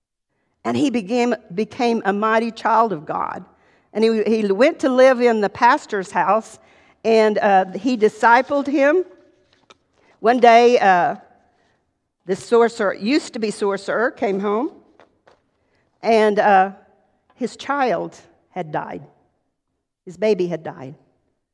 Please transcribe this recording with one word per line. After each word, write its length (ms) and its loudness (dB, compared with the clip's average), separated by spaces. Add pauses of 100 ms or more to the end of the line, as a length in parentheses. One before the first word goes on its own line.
(640)
And 100 -4
he 140 0
became, 460 -2 (180)
became 500 -4
a 80 -2
mighty 400 -2
child 400 0
of 140 -10
God. 400 -8 (480)
And 100 -2
he, 200 0
he 280 -2
went 280 0
to 100 -2
live 320 4
in 180 2
the 100 -2
pastor's 640 -2
house, 480 -2 (460)
and, 320 2
uh, 360 2
he 220 -4
discipled 720 2
him. 380 0 (1120)
One 200 2
day, 400 6
uh, 380 2 (1080)
this 180 -6
sorcerer, 520 0
used 380 -4
to 60 -10
be 120 -4
sorcerer, 600 -4
came 280 -4
home, 320 -4 (1300)
and, 380 2
uh, 320 4 (640)
his 200 -10
child 640 -6 (300)
had 220 -12
died. 320 -10 (1040)
His 120 -20
baby 300 0
had 160 -8
died. 320 -16 (580)